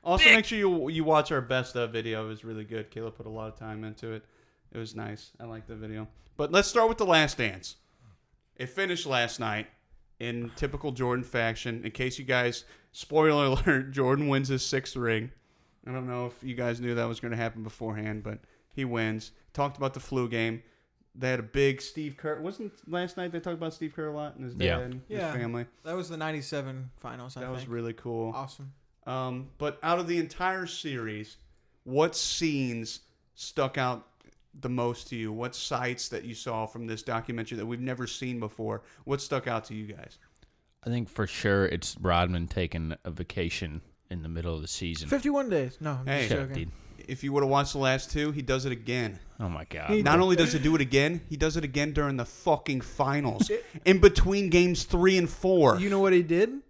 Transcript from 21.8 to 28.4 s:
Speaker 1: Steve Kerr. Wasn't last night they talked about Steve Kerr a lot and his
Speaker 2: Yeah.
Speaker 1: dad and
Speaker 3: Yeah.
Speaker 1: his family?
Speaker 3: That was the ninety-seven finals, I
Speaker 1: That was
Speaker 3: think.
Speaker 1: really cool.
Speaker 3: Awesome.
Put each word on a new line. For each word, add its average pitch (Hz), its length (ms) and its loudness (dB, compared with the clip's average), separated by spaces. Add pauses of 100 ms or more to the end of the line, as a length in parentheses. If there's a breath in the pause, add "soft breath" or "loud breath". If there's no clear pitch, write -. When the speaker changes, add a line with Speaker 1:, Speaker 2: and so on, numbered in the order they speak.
Speaker 1:
Steve 151 380 -10
Kerr. 151 220 -6
Wasn't 196 320 -8 (180)
last 180 260 -4
night 180 160 -6
they 170 80 -4
talked 170 160 -6
about 160 160 -6
Steve 156 240 -10
Kerr 156 120 -6
a 151 60 -8
lot 147 220 -8
and 131 80 -12
his 123 100 -10
Speaker 2:
Yeah. 170 240 0
Speaker 1:
dad 127 120 -6
and 127 180 -10
Speaker 3:
Yeah. 208 240 -4
Speaker 1:
his 127 80 -6
family? 117 240 -4 (200)
Speaker 3:
That 165 120 -6
was 185 140 -8
the 165 80 -10
ninety-seven 135 800 -6
finals, 123 380 -14
I 127 40 -12
Speaker 1:
That 127 120 -8
was 123 80 -6
Speaker 3:
think. 127 120 -10
Speaker 1:
really 117 220 -4
cool. 113 400 -6
Speaker 3:
Awesome. 135 380 -12 (340)